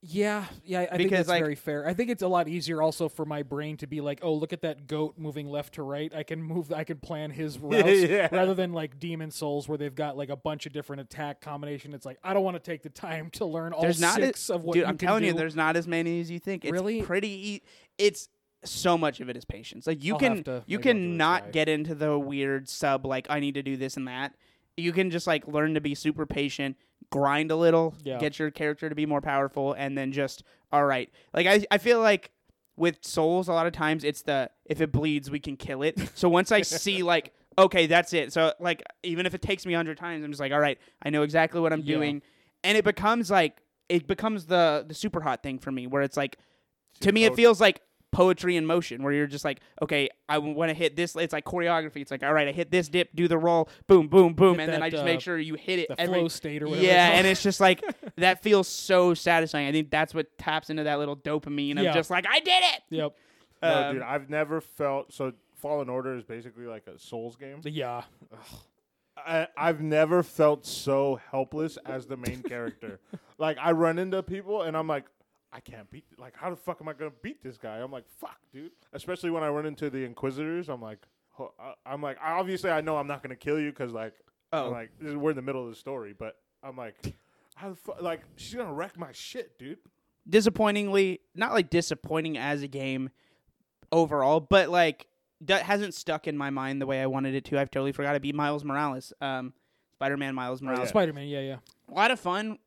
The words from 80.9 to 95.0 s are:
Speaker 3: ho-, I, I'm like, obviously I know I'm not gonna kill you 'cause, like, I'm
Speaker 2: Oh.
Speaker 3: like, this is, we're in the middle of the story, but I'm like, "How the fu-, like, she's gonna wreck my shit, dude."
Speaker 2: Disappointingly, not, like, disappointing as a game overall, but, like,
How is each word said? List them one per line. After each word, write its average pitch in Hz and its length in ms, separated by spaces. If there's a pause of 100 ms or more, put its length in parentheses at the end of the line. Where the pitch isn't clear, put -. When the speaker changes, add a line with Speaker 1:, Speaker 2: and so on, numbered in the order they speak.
Speaker 3:
ho-, - 280
I, 127 140 (120)
I'm 139 160
like, 143 200
obviously 180 480
I 156 120
know 156 160
I'm 143 100
not 143 160
gonna 131 120
kill 147 240
you 147 120
'cause, 135 200
like, 113 220 (380)
I'm 147 140
Speaker 2:
Oh. 120 60
Speaker 3:
like, 117 280
this 151 120
is, 147 60
we're 147 140
in 151 40
the 131 60
middle 131 220
of 120 60
the 113 60
story, 113 420
but 110 200 (260)
I'm 135 120
like, 117 200 (600)
"How 196 140
the 185 60
fu-, - 260
like, 165 220 (120)
she's - 200
gonna 220 180
wreck 170 240
my 160 160
shit, - 440
dude." 135 220 (500)
Speaker 2:
Disappointingly, 202 920 (120)
not, 220 200
like, 196 160
disappointing 160 680
as 143 240
a 139 60
game 135 420 (800)
overall, 151 500
but, 180 280
like, 170 380 (340)